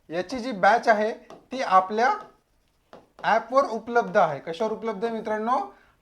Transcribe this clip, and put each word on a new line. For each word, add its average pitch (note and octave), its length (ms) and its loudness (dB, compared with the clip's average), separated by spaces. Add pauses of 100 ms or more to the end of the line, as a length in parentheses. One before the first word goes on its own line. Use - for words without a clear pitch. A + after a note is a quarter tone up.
याची F3+ 300 -6
जी B3 120 -6
बॅच G#3 360 2
आहे G#3+ 260 4 (380)
ती B3+ 100 -4
आपल्या G#3+ 520 4 (1080)
ॲपवर A3+ 400 2
उपलब्ध A3+ 540 -2
आहे. D#3 220 2
कशावर G#3+ 320 -4
उपलब्ध G#3+ 340 -6
आहे A3+ 80 -4
मित्रांनो? A3 600 -4 (280)